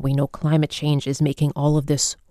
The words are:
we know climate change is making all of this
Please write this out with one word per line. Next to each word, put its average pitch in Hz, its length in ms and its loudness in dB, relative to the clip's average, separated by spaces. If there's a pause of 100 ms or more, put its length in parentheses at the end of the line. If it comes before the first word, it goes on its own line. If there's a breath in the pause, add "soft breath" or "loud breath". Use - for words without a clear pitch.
we 135 100 0
know 139 160 0
climate 156 420 0
change 147 380 -2
is 135 140 -2
making 143 340 0
all 151 220 2
of 139 80 -2
this 139 320 -2 (140)